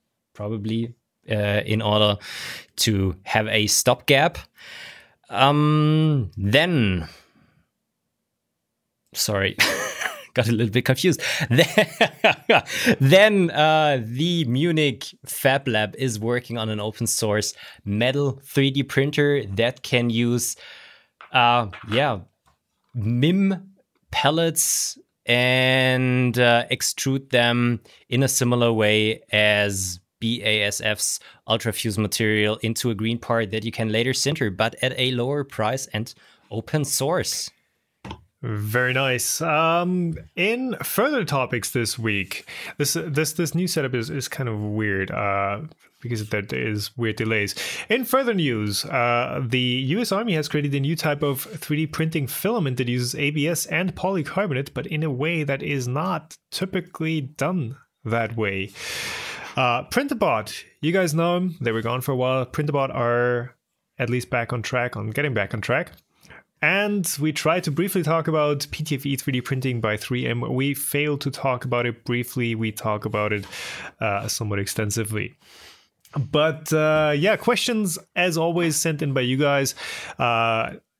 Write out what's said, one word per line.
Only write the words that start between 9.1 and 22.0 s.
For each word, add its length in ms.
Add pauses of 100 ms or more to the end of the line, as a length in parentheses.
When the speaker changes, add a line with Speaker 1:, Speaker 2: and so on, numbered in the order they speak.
Speaker 1:
sorry, 420 (380)
<laughs> 400
got 120
a 60
little 180
bit 140
confused. 380 (140)
<laughs> 120
Then, 1120 (380)
then, 500
uh, 540
the 400
Munich 640 (180)
Fab 420
Lab 300
is 240
working 380
on 100
an 120
open 260
source 480 (320)
metal 580
three 260
D 120
printer 600 (120)
that 280
can 280
use, 440 (800)
uh, 360 (220)
yeah, 280 (760)